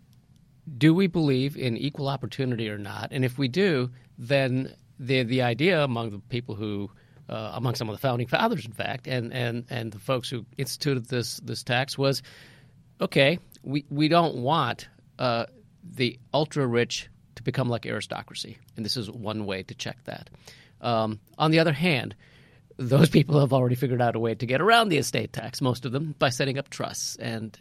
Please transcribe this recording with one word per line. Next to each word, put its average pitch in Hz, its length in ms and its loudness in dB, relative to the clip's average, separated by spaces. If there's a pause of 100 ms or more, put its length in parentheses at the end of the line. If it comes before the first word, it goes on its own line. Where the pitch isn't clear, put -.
(800)
do 156 160 8
we 190 140 4
believe 143 480 2
in 120 200 -2
equal 139 320 -4
opportunity 123 640 -4
or 104 80 -8
not? 104 320 -8
And 131 140 0
if 123 140 -2
we 139 100 2
do, 135 420 2 (280)
then 131 540 0 (280)
the, 131 240 2
the 127 180 2
idea 147 400 2
among 117 280 -2
the 101 100 -10
people 120 340 -8
who, 101 340 -6 (400)
uh, 110 260 -8
among 120 200 -2
some 117 140 -4
of 107 80 -6
the - 40 -16
founding 123 280 0
fathers, 214 360 2
in 120 80 -12
fact, 104 360 -6
and, 123 240 -4
and, 120 360 -4
and 117 220 -6
the 104 80 -12
folks 127 320 -4
who 120 160 -8 (100)
instituted 131 500 -2
this, 120 320 -4
this 120 260 -10
tax 131 340 -2
was, 135 240 2 (800)
okay, 165 400 4 (240)
we, 143 260 -4
we 147 160 2
don't 160 300 4
want, 127 520 0 (300)
uh, 117 280 0 (360)
the - 360 -2 (140)
ultra-rich 131 760 0 (280)
to - 60 -14
become 123 260 -2
like 120 180 -2
aristocracy. 107 720 -8 (180)
And 113 80 -6
this 104 120 -4
is 107 140 -6
one 107 340 -6
way 95 200 -4
to - 100 -14
check - 300 -10
that. - 260 -12 (500)
Um, 110 400 0 (180)
on 156 120 4
the 160 80 6
other 165 140 4
hand, 135 420 0 (640)
those 135 300 6
people 147 320 6
have 135 120 4
already 127 220 4
figured 123 280 0
out 113 140 2
a - 20 -2
way 113 160 0
to 117 120 -4
get 127 140 0
around 226 280 6
the 156 100 2
estate 113 340 -2
tax, - 280 -8
most 127 260 0
of 113 60 -6
them, 147 260 -4
by 139 120 4
setting 135 280 -2
up - 120 -8
trusts - 460 -8
and, 113 440 -8